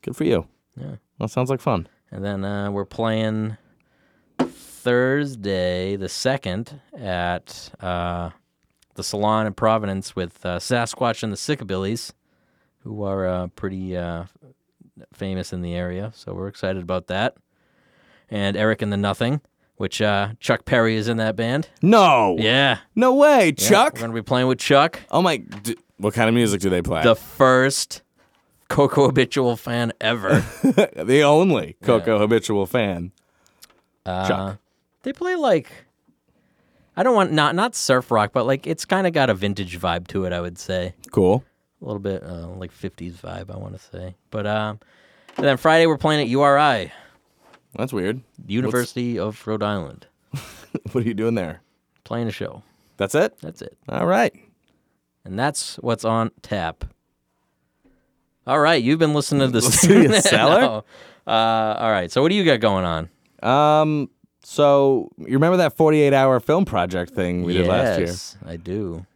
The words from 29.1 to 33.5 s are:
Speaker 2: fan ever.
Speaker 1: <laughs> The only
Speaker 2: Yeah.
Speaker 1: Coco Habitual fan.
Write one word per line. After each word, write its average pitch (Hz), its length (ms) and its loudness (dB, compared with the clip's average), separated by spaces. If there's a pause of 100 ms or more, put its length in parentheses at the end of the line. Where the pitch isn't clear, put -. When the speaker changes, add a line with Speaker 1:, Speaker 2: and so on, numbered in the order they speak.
Speaker 2:
fan 120 340 -4 (100)
ever. 117 420 0 (200)
Speaker 1:
<laughs> - 0 - (320)
The 127 280 2
only 143 580 2
Speaker 2:
Yeah. - 60 -10
Speaker 1:
Coco 113 320 2
Habitual 107 460 2
fan. 92 460 -4 (960)